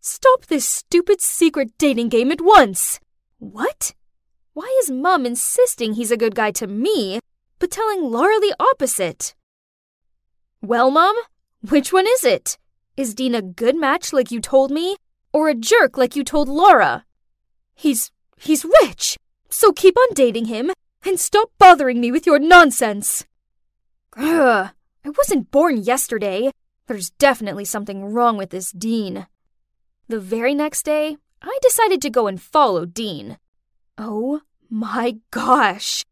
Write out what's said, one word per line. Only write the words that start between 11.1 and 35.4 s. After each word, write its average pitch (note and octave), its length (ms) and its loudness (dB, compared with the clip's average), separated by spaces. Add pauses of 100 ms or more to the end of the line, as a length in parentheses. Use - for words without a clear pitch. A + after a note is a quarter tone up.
which C#4 320 -2
one F#4+ 140 2
is B4 180 0
it? - 340 -2 (380)
Is A#3+ 180 -6
Dean B3+ 200 -4
a A3 80 -4
good G#3 320 -2
match D4+ 380 -4
like C4 180 0
you A#3 100 -8
told C4+ 300 0
me, F4 260 -4 (360)
or D#4 160 2
a D4 60 2
jerk B3+ 420 2
like B3+ 180 -2
you C#4+ 80 -4
told D4 260 -2
Lara?" C#4 580 4 (680)
"He's, - 360 -4 (260)
he's - 300 -4 (160)
rich, - 340 -4 (320)
so - 240 2
keep F#4+ 240 4
on B4 180 2
dating A#3 320 0
him A#3 260 -6 (320)
and F#4 140 -2
stop - 400 0
bothering C#4 420 8
me A#3+ 120 -2
with D#4 140 -2
your D4 120 4
nonsense." C4+ 840 4 (920)
Ugh, B3 540 0 (340)
I C#4+ 60 -10
wasn't - 420 -2
born D4 260 2
yesterday. G#3+ 720 -4 (360)
There's G3 240 -10
definitely G#3 540 0
something G3 400 -10
wrong A3+ 320 0
with G3 140 -10
this F3+ 220 -10
Dean. G3 540 -6 (840)
The A3+ 100 -6
very A3+ 360 -2
next D4+ 300 -4
day, D4+ 340 -2 (220)
I B4+ 220 -10
decided A4 400 2
to D4 80 -4
go A3+ 160 0
and F#3+ 160 -6
follow F#3 420 2
Dean. E3+ 540 -10 (580)
Oh A3+ 460 -6 (260)
my A3+ 500 -6 (120)
gosh! A3+ 800 -2